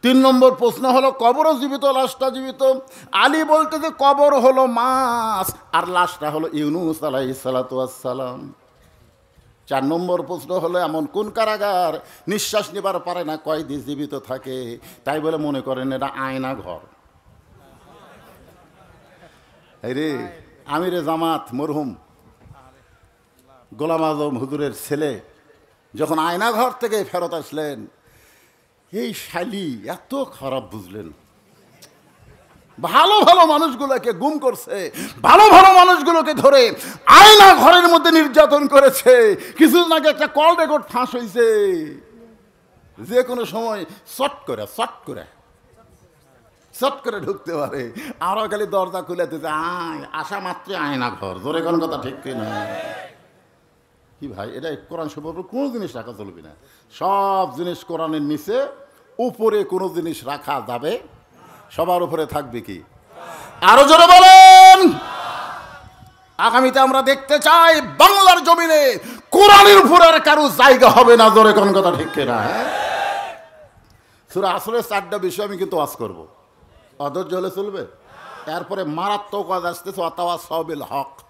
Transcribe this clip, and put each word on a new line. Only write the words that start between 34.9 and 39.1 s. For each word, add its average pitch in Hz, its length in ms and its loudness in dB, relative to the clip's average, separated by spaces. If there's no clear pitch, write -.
ভালো 403 260 6
ভালো 381 260 6
মানুষগুলোকে 330 600 2
ধরে 262 400 2
আয়না 392 480 10
ঘরের 349 340 4
মধ্যে 330 220 4
নির্যাতন 294 560 2
করেছে। 247 720 4